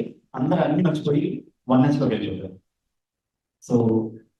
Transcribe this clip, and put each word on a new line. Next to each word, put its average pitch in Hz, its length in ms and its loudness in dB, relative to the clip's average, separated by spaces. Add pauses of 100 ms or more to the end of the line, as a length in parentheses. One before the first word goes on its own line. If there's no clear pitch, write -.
(400)
అందరూ 160 260 0
అన్ని 151 220 0
మర్చిపోయి 151 420 0 (420)
వన్నెస్ 139 300 4
లోకి 117 140 0
వెళ్ళిపోతారు. 95 420 -8 (1080)
So, 123 80 0 (640)